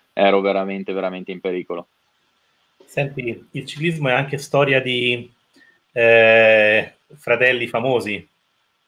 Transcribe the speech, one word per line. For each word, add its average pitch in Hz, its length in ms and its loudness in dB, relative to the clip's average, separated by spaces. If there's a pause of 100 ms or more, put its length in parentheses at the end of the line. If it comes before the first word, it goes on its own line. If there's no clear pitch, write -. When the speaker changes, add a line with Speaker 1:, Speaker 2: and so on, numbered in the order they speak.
(120)
Speaker 1:
ero 98 280 2
veramente, 98 520 -4
veramente 92 400 -8
in 90 80 -16
pericolo. 87 480 -8 (960)
Speaker 2:
Senti, 131 680 -8
il 131 160 -12
ciclismo 156 420 -6
è 127 40 0
anche 139 260 -4
storia 139 420 0
di, 123 480 -4 (640)
eh, 113 1000 4 (220)
fratelli 120 500 0
famosi, 110 600 -4 (600)